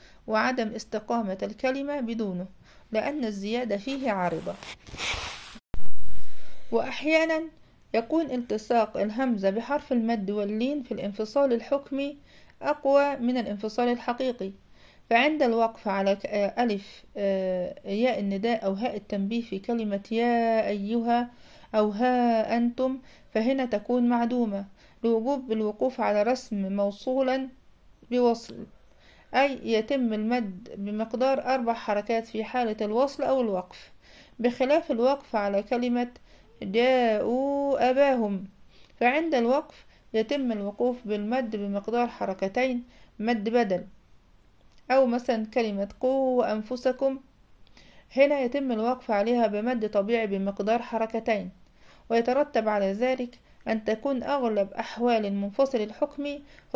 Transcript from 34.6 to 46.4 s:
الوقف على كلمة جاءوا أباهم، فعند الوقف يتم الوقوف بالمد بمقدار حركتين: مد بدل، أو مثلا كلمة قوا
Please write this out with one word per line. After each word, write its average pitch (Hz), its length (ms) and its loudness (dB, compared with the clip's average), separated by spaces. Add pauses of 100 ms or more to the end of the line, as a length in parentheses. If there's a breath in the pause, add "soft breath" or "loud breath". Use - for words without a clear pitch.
الوقف 262 460 0
على 202 260 -2
كلمة 240 460 -2 (540 soft breath)
جاءوا 254 1300 0
أباهم، 247 540 2 (560 soft breath)
فعند 294 340 0
الوقف 254 520 -2 (280 soft breath)
يتم 240 380 -2
الوقوف 214 520 -4
بالمد 220 520 -4
بمقدار 202 500 -2
حركتين: 233 760 -4 (340 loud breath)
مد 214 300 -2
بدل، 214 360 0 (1080)
أو 262 160 4
مثلا 233 400 -2
كلمة 208 420 -4 (120)
قوا 254 520 0